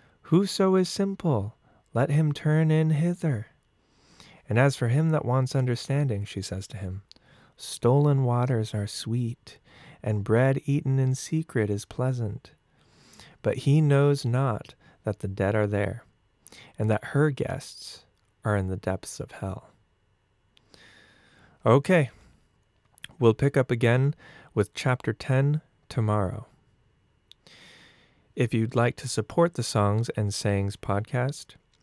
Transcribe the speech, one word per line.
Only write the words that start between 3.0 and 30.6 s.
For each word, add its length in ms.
And 100
as 160
for 140
him 220
that 160
wants 280
understanding, 680
she 180
says 260
to 100
him, 240
"Stolen 680
waters 500
are 140
sweet, 680
and 220
bread 400
eaten 340
in 160
secret 560
is 140
pleasant." 680
But 160
he 220
knows 440
not 500
that 160
the 80
dead 260
are 140
there, 340
and 140
that 220
her 180
guests 760
are 120
in 100
the 100
depths 440
of 120
hell. 360
Okay, 460
we'll 140
pick 220
up 140
again 460
with 220
chapter 380
ten 480
tomorrow. 600
If 180
you'd 220
like 220
to 100
support 480
the 80
Songs 540
and 180
Sayings 420